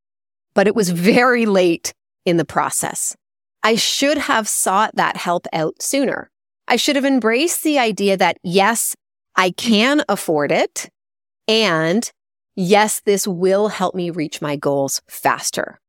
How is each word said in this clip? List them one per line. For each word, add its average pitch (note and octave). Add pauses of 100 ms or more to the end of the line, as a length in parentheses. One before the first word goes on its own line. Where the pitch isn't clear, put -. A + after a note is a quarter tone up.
(520)
but G3
it A3
was F3+
very A#3
late F3+ (320)
in F3
the D#3+
process. - (460)
I A3
should C#4+
have A3+
sought G#3
that E3+
help F3
out -
sooner. - (380)
I B3
should C4+
have C4+
embraced C4
the D4+
idea G3+
that, F3+
yes, F#3+ (420)
I F#3
can A#3+
afford D3+
it. - (580)
And G3 (440)
yes, G3+
this G3+
will F#3+
help F#3+
me F3
reach E3
my D3
goals C#3
faster. -